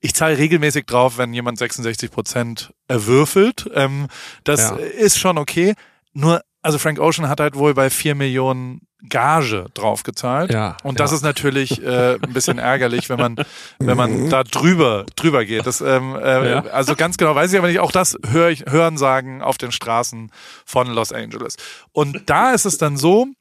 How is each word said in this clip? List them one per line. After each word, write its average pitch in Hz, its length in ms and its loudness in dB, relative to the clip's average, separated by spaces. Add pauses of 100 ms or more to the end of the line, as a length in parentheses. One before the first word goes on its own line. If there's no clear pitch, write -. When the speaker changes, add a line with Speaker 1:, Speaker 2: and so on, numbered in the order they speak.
Speaker 1:
Ich - 140 -4
zahle 160 220 2
regelmäßig 151 500 2
drauf, 123 300 2
wenn 120 160 -2
jemand 120 260 -4
sechsundsechzig 117 520 -6
Prozent 117 640 -6 (140)
erwürfelt. 135 840 2
Ähm, 139 340 0 (360)
das 113 280 2
Speaker 2:
Ja. 98 40 -6
Speaker 1:
ist - 440 2
schon 180 180 2
okay. 170 380 0 (380)
Nur, 160 280 2 (200)
also 151 160 0
Frank 151 220 -2
Ocean 156 300 0
hat 147 100 -2
halt 147 160 0
wohl 143 180 2
bei 135 160 4
vier 147 260 -2
Millionen 131 680 -2 (280)
Gage 123 640 0
draufgezahlt. 123 800 -2
Speaker 2:
Ja, 107 300 -4
Speaker 1:
Und 139 180 -4
das 143 100 2
Speaker 2:
ja. 156 60 0
Speaker 1:
ist 139 60 -4
natürlich, 135 600 -2
äh, 123 300 2 (100)
ein 131 80 -8
bisschen 123 260 -2
ärgerlich, 123 520 -2
wenn 123 100 -4
man, 120 160 0 (440)
wenn 123 180 2
man 123 320 0
da 131 160 2
drüber, 135 600 2 (120)
drüber 143 260 2
geht. 110 240 -2
Das, 123 140 -4
ähm, 131 340 0
äh, 131 360 2
Speaker 2:
Ja. 131 160 0
Speaker 1:
also 135 280 -2
ganz 170 220 -2
genau 156 180 2
weiß 175 160 2
ich 196 80 4
aber 175 80 2
nicht. 175 140 2
Auch 170 100 0
das 180 240 0 (100)
höre 165 240 4
ich, 151 160 -4
Hörensagen 135 760 0
auf 135 160 -2
den 120 160 -8
Straßen 113 580 -4 (340)
von 123 220 -2
Los 113 240 -2
Angeles. 117 460 -10 (340)
Und 147 380 -2
da 196 240 4
ist 226 120 0
es 196 120 -2
dann 147 180 0
so 185 320 4 (140)